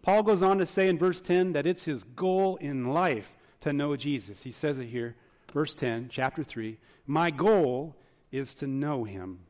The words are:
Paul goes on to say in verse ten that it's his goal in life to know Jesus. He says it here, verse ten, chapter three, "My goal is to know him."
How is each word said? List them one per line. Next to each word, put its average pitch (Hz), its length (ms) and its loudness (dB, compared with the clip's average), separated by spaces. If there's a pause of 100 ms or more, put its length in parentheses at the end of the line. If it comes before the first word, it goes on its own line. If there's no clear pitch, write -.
Paul 208 200 4
goes 202 200 4
on 190 160 6
to 180 80 2
say 190 220 2
in 175 100 2
verse 175 220 2
ten 180 320 2
that 143 140 0
it's 175 180 -2
his 135 200 -4
goal 185 520 0
in 135 300 -4
life 139 500 0 (240)
to 147 120 -2
know 143 240 0
Jesus. 117 460 -6
He 131 80 -12
says 143 280 -4
it 123 80 -8
here, 117 300 -6 (360)
verse 147 220 0
ten, 120 340 -4
chapter 131 340 -2
three, 113 360 -8 (280)
"My 160 240 0
goal 147 680 2 (360)
is 131 220 -6
to 143 120 -6
know 135 380 -2
him." 95 460 -10